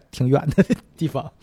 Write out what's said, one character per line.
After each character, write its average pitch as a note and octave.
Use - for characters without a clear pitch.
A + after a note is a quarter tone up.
挺 B2+
远 C#3
的 G3
地 D#3+
方， C3